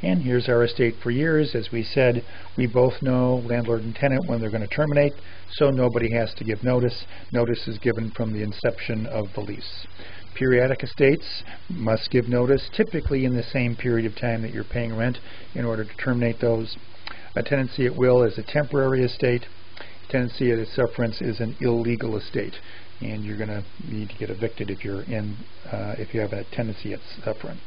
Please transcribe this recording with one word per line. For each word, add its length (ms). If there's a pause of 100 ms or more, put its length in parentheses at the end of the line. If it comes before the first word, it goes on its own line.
And 200
here's 260
our 160
estate 380
for 80
years. 440
As 180
we 100
said, 420 (340)
we 80
both 360
know, 340
landlord 460
and 120
tenant, 340
when 120
they're 100
gonna 160
terminate, 480 (380)
so 180
nobody 420
has 220
to 100
give 180
notice. 420 (280)
Notice 340
is 120
given 320
from 220
the 100
inception 640
of 280
the 60
lease. 460 (480)
Periodic 480
estates 600 (260)
must 400
give 180
notice, 480
typically 480
in 120
the 80
same 320
period 280
of 140
time 240
that 100
you're 120
paying 320
rent, 220 (360)
in 100
order 200
to 120
terminate 440
those. 360 (600)
A 80
tenancy 420
at 80
will 300
is 120
a 60
temporary 640
estate. 420 (640)
Tenancy 400
at 180
sufferance 540
is 180
an 200
illegal 560
estate, 380 (460)
and 240
you're 140
gonna 240 (260)
need 220
to 60
get 120
evicted 420
if 140
you're 180
in, 340 (360)
uh, 240
if 160
you 80
have 120
a 200
tenancy 400
at 80 (240)
sufferance. 420